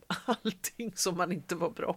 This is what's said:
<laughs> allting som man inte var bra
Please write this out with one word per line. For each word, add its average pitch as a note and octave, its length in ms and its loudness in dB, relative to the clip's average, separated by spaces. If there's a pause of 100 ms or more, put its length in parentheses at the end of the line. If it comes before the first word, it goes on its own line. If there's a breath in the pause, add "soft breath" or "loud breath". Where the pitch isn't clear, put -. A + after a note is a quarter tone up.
<laughs> - 180 -4
allting - 720 -2
som E3+ 220 2
man F3 140 2
inte E3 240 -2
var E3+ 140 2
bra - 280 0